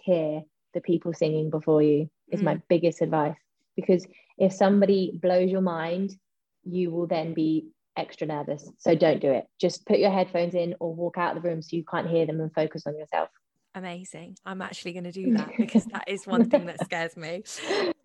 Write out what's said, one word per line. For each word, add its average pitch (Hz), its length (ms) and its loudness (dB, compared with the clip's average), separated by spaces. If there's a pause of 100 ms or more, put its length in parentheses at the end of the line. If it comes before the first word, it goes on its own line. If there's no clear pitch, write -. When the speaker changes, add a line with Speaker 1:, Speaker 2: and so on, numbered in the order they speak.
Speaker 1:
hear 156 380 2 (300)
the 175 100 -6
people 170 300 0
singing 156 380 0
before 156 320 4
you, 151 260 4 (220)
is 202 120 -4
my 175 120 2
Speaker 2:
Mm. 165 140 -6
Speaker 1:
biggest 170 340 2
advice. 156 320 0 (400)
Because 180 320 2 (320)
if 190 140 4
somebody 196 680 4
blows 180 300 4
your 190 120 0
mind, 180 540 -2 (460)
you 180 300 -4
will 170 160 -2
then 165 260 -2
be 156 320 0 (300)
extra - 320 -8
nervous. 147 500 -6
So - 160 4
don't 160 260 4
do 139 120 2
it. 120 160 -2 (120)
Just - 240 -2
put 214 140 4
your 196 140 4
headphones 180 420 0
in 175 240 -2
or 165 160 -6
walk 170 240 -6
out 170 180 -2
of 165 60 -10
the 175 60 -2
room 165 120 -4
so - 160 -8
you 170 80 -2
can't 175 240 -4
hear 165 160 2
them 156 160 -2
and 160 140 -6
focus 156 320 -4
on 147 100 -6
yourself. 151 340 -4 (440)
Speaker 2:
Amazing. 185 680 -14
I'm 190 160 -10
actually 180 320 -10
gonna 175 180 -10
do 190 220 -2
that 214 240 0
because 226 300 2
that - 200 -10
is 196 200 -6
one 196 180 4
thing 226 220 2
that 156 180 -10
scares 165 320 -6
me. 170 320 -10
Speaker 1:
<laughs> 359 440 -4 (120)